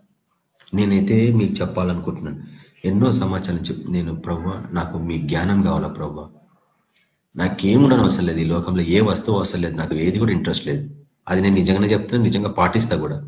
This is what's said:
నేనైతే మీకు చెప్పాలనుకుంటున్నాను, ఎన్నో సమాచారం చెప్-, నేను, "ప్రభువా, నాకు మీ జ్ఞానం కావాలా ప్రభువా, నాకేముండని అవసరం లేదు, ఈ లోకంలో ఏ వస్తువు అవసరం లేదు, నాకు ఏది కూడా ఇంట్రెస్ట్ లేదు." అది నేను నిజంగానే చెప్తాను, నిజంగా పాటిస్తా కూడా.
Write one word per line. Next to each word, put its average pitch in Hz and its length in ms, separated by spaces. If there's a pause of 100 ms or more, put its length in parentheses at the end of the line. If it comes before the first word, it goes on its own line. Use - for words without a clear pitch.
(720)
నేనైతే 104 600
మీకు 104 200
చెప్పాలనుకుంటున్నాను, 85 920 (420)
ఎన్నో 107 260
సమాచారం 92 460
చెప్-, 82 340
నేను, 82 240
"ప్రభువా, 85 560
నాకు 82 260
మీ 82 200
జ్ఞానం 90 440
కావాలా 78 260
ప్రభువా, 76 400 (1080)
నాకేముండని 113 640
అవసరం 95 240
లేదు, 82 140
ఈ 80 60
లోకంలో 85 380
ఏ 87 160
వస్తువు 107 360
అవసరం 90 260
లేదు, 80 140
నాకు 80 200
ఏది 90 240
కూడా 113 120
ఇంట్రెస్ట్ 82 360
లేదు." 71 220 (400)
అది 95 120
నేను 98 140
నిజంగానే 95 320
చెప్తాను, 113 360
నిజంగా 101 260
పాటిస్తా 95 480
కూడా. 73 300